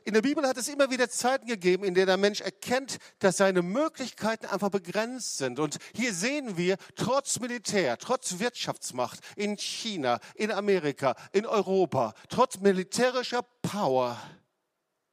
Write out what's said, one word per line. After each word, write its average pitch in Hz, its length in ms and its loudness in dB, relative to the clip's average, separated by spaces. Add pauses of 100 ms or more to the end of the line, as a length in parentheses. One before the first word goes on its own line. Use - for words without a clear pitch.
in 202 120 -2
der 220 80 6
Bibel 294 220 2
hat 254 120 0
es 240 100 -6
immer 285 240 2
wieder 254 180 2
Zeiten 262 380 0
gegeben, 185 380 2
in 185 100 0
denen 185 140 4
der 185 80 6
Mensch 202 240 2
erkennt, 247 580 -4 (220)
dass 190 160 4
seine 190 260 4
Möglichkeiten 226 840 -4
einfach 196 240 -2
begrenzt 202 680 -4
sind. 131 220 -2
Und 156 180 -2 (160)
hier 240 180 0
sehen 233 440 -2
wir, 180 220 0 (180)
trotz 262 420 0
Militär, 202 600 0
trotz - 420 -4
Wirtschaftsmacht - 800 -4 (160)
in 208 200 -2
China, 143 600 -2 (160)
in 214 160 -2
Amerika, 180 640 0 (160)
in 214 160 2
Europa, 185 680 2 (140)
trotz 233 300 0
militärischer 233 840 2 (200)
Power 131 580 0 (920)